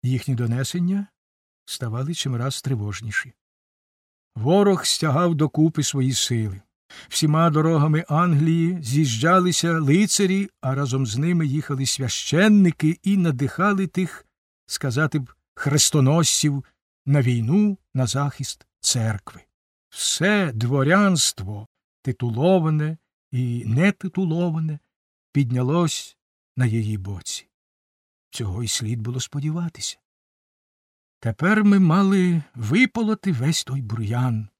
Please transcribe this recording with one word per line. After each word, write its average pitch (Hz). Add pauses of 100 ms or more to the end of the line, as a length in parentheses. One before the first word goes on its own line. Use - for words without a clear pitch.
Їхні 127
донесення 170 (580)
ставали 127
чимраз 131
тривожніші. 104 (1000)
Ворог 185
стягав 170
докупи 156
свої 131
сили. 110 (460)
Всіма 160
дорогами 156
Англії 165
з'їжджалися 160
лицарі, 190 (100)
а 131
разом 135
з 107
ними 165
їхали 135
священники 165
і 196
надихали 175
тих, - (400)
сказати 143
б, 127 (240)
хрестоносців 147 (420)
на 143
війну, 131 (160)
на 127
захист 139 (140)
церкви. 110 (480)
Все 190
дворянство, 131 (340)
титуловане 156 (340)
і 120
нетитуловане, 165 (540)
піднялось 139 (400)
на 127
її 107
боці. 95 (840)
Цього 107
й 113
слід 117
було 120
сподіватися. 156 (1200)
Тепер 196
ми 202
мали 180 (120)
виполоти 208
весь 139
той 135
бур'ян 113 (120)